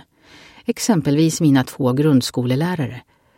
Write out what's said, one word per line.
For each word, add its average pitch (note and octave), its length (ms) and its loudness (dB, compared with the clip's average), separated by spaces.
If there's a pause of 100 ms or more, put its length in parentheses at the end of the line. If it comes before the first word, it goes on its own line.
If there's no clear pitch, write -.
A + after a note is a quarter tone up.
(640)
Exempelvis D#3+ 760 0
mina C3+ 220 4
två B2+ 300 -4
grundskolelärare, C3 1080 -2 (360)